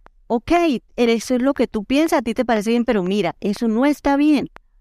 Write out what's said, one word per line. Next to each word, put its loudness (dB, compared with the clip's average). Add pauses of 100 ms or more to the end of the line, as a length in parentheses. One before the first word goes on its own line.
(260)
ok, -2 (440)
eso 0
es 0
lo 2
que 0
tú -6
piensas, 0
a -2
ti -4
te -2
parece 0
bien, 2
pero 0
mira, -2
eso -2
no 0
está 0
bien. 2 (300)